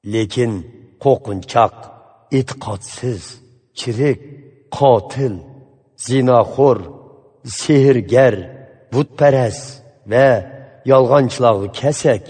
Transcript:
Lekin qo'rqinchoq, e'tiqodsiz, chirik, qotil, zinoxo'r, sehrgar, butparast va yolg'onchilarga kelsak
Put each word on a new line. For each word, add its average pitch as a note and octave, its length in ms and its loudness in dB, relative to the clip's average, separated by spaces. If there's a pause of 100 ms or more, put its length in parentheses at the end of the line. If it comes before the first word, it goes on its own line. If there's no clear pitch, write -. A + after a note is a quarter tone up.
Lekin A2 480 -4 (480)
qo'rqinchoq, G#2+ 760 0 (560)
e'tiqodsiz, A#2+ 880 -6 (560)
chirik, B2 420 -2 (520)
qotil, B2+ 640 0 (640)
zinoxo'r, B2+ 800 2 (680)
sehrgar, B2+ 880 2 (520)
butparast C3 800 0 (400)
va B2 200 2 (540)
yolg'onchilarga B2 880 2
kelsak C#3 580 -2